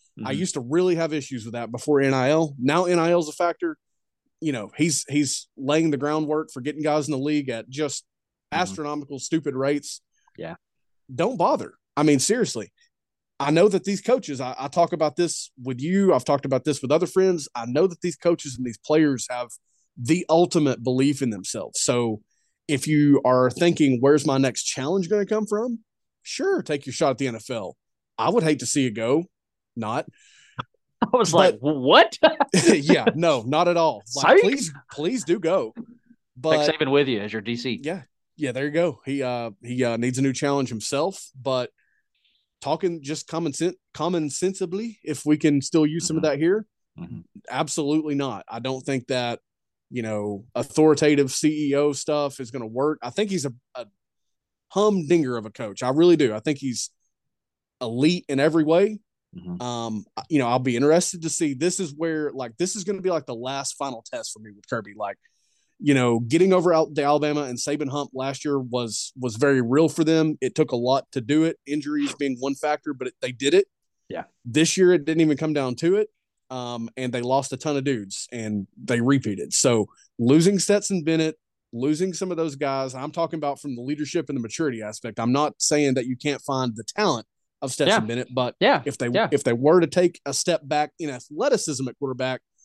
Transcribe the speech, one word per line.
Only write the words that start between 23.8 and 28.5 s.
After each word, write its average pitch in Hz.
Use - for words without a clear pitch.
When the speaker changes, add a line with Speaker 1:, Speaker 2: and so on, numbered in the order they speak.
Speaker 1:
"Where's 143
my 135
next 135
challenge 165
gonna 208
come 214
from?" 226
Sure, 381
take 147
your 131
shot 143
at 117
the 135
N 117
F -
L. 104
I 113
would 208
hate 156